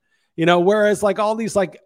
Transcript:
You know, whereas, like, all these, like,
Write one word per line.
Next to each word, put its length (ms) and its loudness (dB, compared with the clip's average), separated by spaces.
You 100 0
know, 140 4
whereas, 420 2
like, 160 -2
all 180 -2
these, 180 -8
like, 320 -4